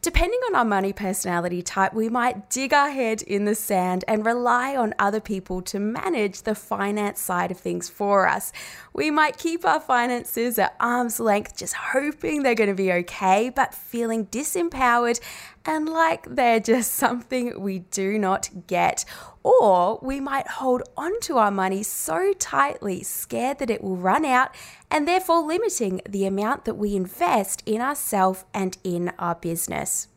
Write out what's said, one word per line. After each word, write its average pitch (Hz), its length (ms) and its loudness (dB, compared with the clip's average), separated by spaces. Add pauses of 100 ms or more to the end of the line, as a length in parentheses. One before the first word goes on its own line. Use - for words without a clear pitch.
Depending 370 380 2 (100)
on 392 60 0
our 240 120 4
money 196 260 0
personality 180 680 -4
type, 190 320 0
we 220 160 0
might 240 400 -2
dig 269 240 -2
our 294 160 4
head 226 320 -2
in 202 240 -2
the 208 80 2
sand 185 520 0
and 214 180 0
rely 247 520 0
on 220 220 0
other 202 220 0
people 185 420 -6
to 196 180 -6
manage 214 640 -2
the 214 120 -2
finance 208 680 -4
side 180 300 -2
of 180 80 -8
things 175 300 -6
for 202 400 2
us. - 240 -2 (400)
We 302 180 0
might 302 280 2
keep 339 260 -4
our 311 160 4
finances 240 800 0
at - 200 2
arm's 240 400 0
length, 208 380 0
just - 180 -8
hoping 294 680 -2
they're 247 120 4
gonna 214 200 2
be 185 180 2
okay, 190 600 2
but - 200 0
feeling 226 520 -4
disempowered 247 920 0 (460)
and 311 220 -2
like 320 400 0
they're 240 320 4
just 233 320 2
something 247 680 -2
we 190 200 -4
do 190 400 -2
not 190 320 0 (160)
get. 175 400 0 (360)
Or 202 600 6
we 269 180 -4
might 277 260 -4
hold 254 360 0 (140)
on 359 240 -4
to 285 180 0
our 214 120 6
money 196 320 -2
so 359 520 -2
tightly, 277 680 0
scared 247 560 -4
that 247 120 -2
it 208 120 -2
will 190 140 -4
run 190 300 2
out, 254 280 2 (360)
and 294 180 2
therefore 349 320 4
limiting 302 680 -2
the 196 180 0
amount 202 400 0
that 220 80 -2
we 208 200 -2
invest 220 680 0
in 220 160 -2
ourselves 196 720 0
and 185 320 -4
in 175 340 -2
our 170 160 -2
business. - 840 -4